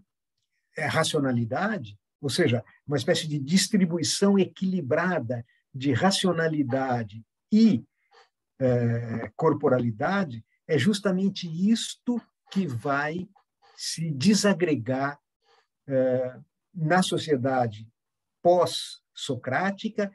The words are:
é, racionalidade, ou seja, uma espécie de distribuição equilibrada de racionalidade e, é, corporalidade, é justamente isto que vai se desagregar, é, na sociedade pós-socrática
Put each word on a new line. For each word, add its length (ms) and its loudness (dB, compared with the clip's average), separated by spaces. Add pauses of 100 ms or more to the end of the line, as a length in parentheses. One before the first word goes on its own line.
(760)
é, 80 -4
racionalidade, 1120 -2 (220)
ou 80 -4
seja, 340 0 (240)
uma 100 -2
espécie 300 -2
de 100 -4
distribuição 1040 2
equilibrada 1040 -2 (280)
de 180 -2
racionalidade 1300 0 (280)
e, 320 6 (760)
é, 760 0
corporalidade, 1080 0 (220)
é 140 2
justamente 680 0
isto 760 -2 (280)
que 160 0
vai 640 -4 (460)
se 360 -6
desagregar, 1080 0 (680)
é, 520 0 (340)
na 280 2
sociedade 840 -2 (540)
pós-socrática 1700 -2